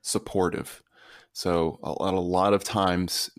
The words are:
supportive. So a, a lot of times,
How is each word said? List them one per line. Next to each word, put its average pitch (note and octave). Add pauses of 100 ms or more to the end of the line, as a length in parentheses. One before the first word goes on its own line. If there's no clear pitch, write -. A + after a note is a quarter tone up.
supportive. - (520)
So E2+
a, C#2
a F#2+
lot F#2
of G2+
times, F2+